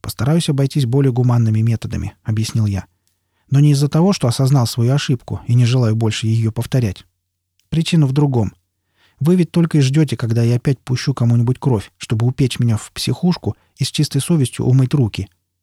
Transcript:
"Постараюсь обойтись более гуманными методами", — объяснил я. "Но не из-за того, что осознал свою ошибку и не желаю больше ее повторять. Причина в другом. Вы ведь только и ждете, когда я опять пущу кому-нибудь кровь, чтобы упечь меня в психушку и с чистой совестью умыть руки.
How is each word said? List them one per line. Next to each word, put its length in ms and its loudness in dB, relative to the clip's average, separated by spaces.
"Постараюсь 480 -2
обойтись 360 0
более 280 0
гуманными 480 2
методами", — 640 -4
объяснил 420 -2
я. 200 -4
"Но 100 2
не 120 6
из-за 160 2
того, 260 2
что 140 -2
осознал 380 2
свою 280 0
ошибку 540 -4
и 60 0
не 120 4
желаю 300 2
больше 320 -2
ее 240 0
повторять. 540 -4
Причина 380 0
в 40 -2
другом. 420 0
Вы 160 2
ведь 160 0
только 260 0
и 40 4
ждете, 360 2
когда 240 -2
я 140 2
опять 240 -2
пущу 340 -4
кому-нибудь 460 2
кровь, 380 -2
чтобы 280 -2
упечь 340 -2
меня 180 2
в 140 -10
психушку 640 -4
и 60 -4
с 80 -6
чистой 280 -2
совестью 460 -2
умыть 300 2
руки. 340 -2